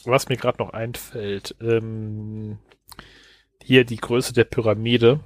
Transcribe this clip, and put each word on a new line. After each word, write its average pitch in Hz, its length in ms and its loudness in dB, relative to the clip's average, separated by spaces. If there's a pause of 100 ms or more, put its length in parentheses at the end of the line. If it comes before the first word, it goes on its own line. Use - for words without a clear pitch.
was 123 260 0
mir 131 60 0
grad 120 220 -2
noch 104 140 -6
einfällt, 110 920 -8
ähm, 110 960 -4 (1040)
hier 127 240 6
die 117 120 -8
Größe - 360 -2
der 117 120 4
Pyramide, 117 800 4